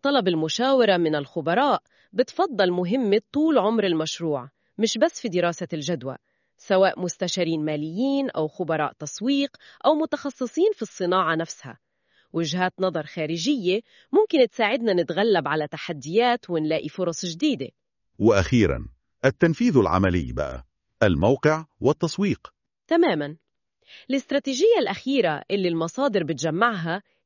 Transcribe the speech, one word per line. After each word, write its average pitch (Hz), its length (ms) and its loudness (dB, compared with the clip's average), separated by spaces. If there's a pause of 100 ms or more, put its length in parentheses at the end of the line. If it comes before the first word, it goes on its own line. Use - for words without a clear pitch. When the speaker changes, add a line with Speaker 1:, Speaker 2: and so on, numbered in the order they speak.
Speaker 1:
طلب 269 260 0
المشاورة 202 680 2
من 165 180 0
الخبراء 170 680 0 (300)
بتفضل 220 580 0
مهمة 196 500 2 (120)
طول 302 260 2
عمر 208 260 2
المشروع، 156 640 -4 (300)
مش 220 200 -2
بس 320 220 0
في 233 80 -6
دراسة 175 440 -2
الجدوى، 139 440 -6 (400)
سواء 190 440 2
مستشارين 170 640 -4
ماليين 185 640 -2
أو 156 180 -4
خبراء 156 440 -4
تسويق 277 640 -4 (300)
أو 302 80 6
متخصصين 302 800 -2
في - 80 -12
الصناعة 180 520 0
نفسها. 160 440 -8 (540)
وجهات 170 480 -2
نظر 170 260 -2
خارجية 180 720 -2 (320)
ممكن 330 360 4
تساعدنا 220 540 0
نتغلب 175 460 0
على 151 200 -2
تحديات 175 840 -2
ونلاقي 156 380 -2
فرص 170 380 -6
جديدة. 170 420 -4 (500)
Speaker 2:
وأخيرًا، 98 720 2 (360)
التنفيذ 165 520 2
العملي 90 560 4
بقى، 65 340 -6 (360)
الموقع 123 600 2 (160)
والتسويق. 156 720 -2 (340)
Speaker 1:
تمامًا. 170 500 0 (760)
الاستراتيجية 277 680 0
الأخيرة 196 720 -2
اللي 190 180 0
المصادر 175 560 -2
بتجمعها 165 800 -2 (240)